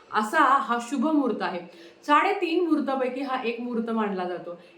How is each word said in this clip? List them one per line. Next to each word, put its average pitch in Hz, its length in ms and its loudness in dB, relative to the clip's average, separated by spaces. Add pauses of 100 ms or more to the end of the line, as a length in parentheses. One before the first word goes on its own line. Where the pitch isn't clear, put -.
(140)
असा 226 300 2
हा 262 360 2
शुभ 254 260 -2
मुहूर्त 254 360 2
आहे. 175 180 -4 (460)
साडेतीन 339 580 2
मुहूर्तापैकी 269 560 0
हा 254 240 -2
एक 233 160 -2
मुहूर्त 233 300 -4
मानला 202 340 -2
जातो. 175 360 -8 (180)